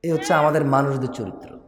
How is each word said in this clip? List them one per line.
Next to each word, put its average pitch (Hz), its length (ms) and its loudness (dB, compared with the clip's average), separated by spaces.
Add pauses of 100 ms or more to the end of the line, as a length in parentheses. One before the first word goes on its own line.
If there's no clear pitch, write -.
এই 170 80 -4
হচ্ছে 160 240 0
আমাদের 151 300 4
মানুষদের 135 440 2
চরিত্র। - 600 -10